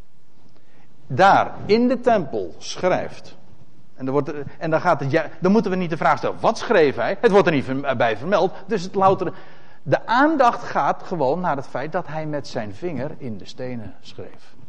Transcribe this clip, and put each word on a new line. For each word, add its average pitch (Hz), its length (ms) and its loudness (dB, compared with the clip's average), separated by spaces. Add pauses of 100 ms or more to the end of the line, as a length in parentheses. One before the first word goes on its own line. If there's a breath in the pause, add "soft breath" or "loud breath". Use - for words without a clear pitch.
(1080 soft breath)
daar 139 480 6 (120)
in 233 220 6
de 247 120 0
tempel 151 580 0
schrijft, - 760 -2 (580)
en 131 100 -8
dan 131 100 -2
wordt 143 140 2
er, 147 180 -6 (120)
en 165 120 -2
dan 156 100 4
gaat 165 200 4
het, 139 100 -2
ja, 151 160 2 (140)
dan 180 120 4
moeten 214 180 4
we 185 60 0
niet 180 140 -2
de 165 60 -2
vraag 156 220 4
stellen: 107 220 -4
wat 208 180 2
schreef 160 380 4
hij? 127 240 -2
Het 233 100 4
wordt 185 160 8
er 175 60 2
niet 131 120 2
ver-, 135 320 -2
bij 117 200 2
vermeld. 180 360 0 (140 loud breath)
Dus 196 160 -2
het 180 120 -8
louter, 190 380 2 (500 loud breath)
de - 240 0
aandacht 269 560 4
gaat 170 400 0
gewoon 156 380 0
naar 165 160 0
het 135 100 -6
feit 147 260 -6
dat 180 140 -2
hij 156 200 -6
met 147 220 -6
zijn 107 260 -6
vinger 139 440 -6
in 110 200 -8
de 95 60 -10
stenen 117 560 -8
schreef. - 540 -10 (140)